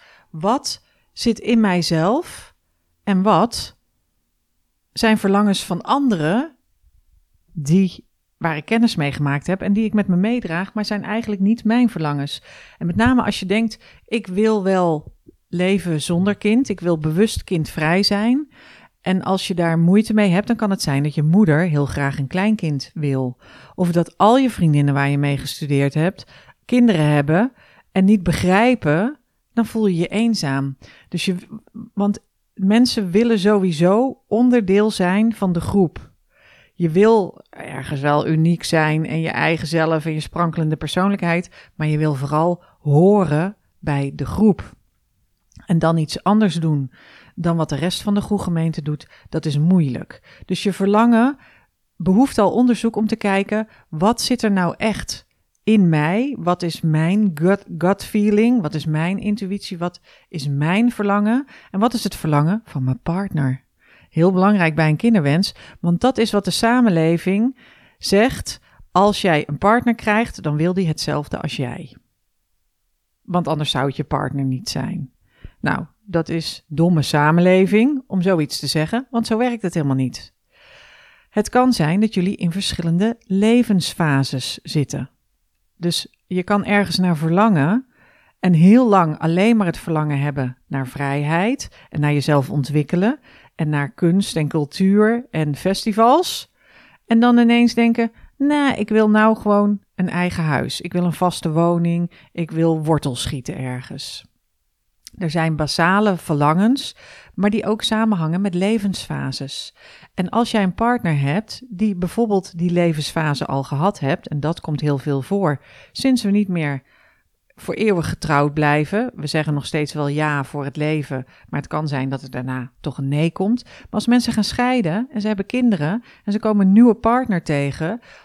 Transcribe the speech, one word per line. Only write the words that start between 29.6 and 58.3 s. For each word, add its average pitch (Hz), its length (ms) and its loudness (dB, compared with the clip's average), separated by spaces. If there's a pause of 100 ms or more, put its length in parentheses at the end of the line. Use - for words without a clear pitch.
voel 220 220 0
je 180 100 0
je 170 100 0
eenzaam. 202 720 -2 (300)
Dus - 180 -6
je, 185 100 -2 (580)
want 202 260 -2 (340)
mensen 208 580 2
willen 226 280 2
sowieso 190 880 2
onderdeel 214 640 2
zijn 208 440 0
van 190 160 -2
de 170 100 -2
groep. - 500 0 (640)
Je 170 160 -2
wil 202 600 2
ergens - 500 -10
wel 147 280 0
uniek 160 360 2
zijn 156 420 0
en 160 160 -4
je 160 80 -4
eigen 156 380 -2
zelf 160 380 0
en 160 80 -4
je 156 60 -4
sprankelende 160 560 -2
persoonlijkheid, 180 1000 -4
maar 156 120 -4
je 151 100 0
wil 151 180 0
vooral 151 480 -2 (160)
horen 170 760 2 (240)
bij 143 360 -4
de 147 100 -8
groep. - 480 0 (920)
En 165 140 0
dan 165 180 2
iets - 260 -4
anders 208 320 2
doen 156 360 -2 (500)
dan 170 160 0
wat 156 120 -2
de 151 60 -4
rest 160 260 -4
van 208 120 -2
de 202 80 0
groegemeente 165 600 -2
doet, 147 280 -8 (200)
dat - 160 -6
is 143 120 -2
moeilijk. 156 880 -2
Dus - 180 -6
je 202 100 0
verlangen 226 640 2 (580)
behoeft 185 420 2
al 196 140 4
onderzoek 233 440 0
om 214 120 -2
te 226 80 -4
kijken, 208 520 -2 (220)
"Wat 196 320 0
zit 247 200 -2
er 220 100 2
nou 185 260 0
echt - 500 -6 (360)
in 214 260 4
mij? 180 500 0
Wat 175 220 -2
is 170 200 -4
mijn 170 520 0
gut, 180 320 0 (120)
gut 180 260 -2
feeling? 214 580 2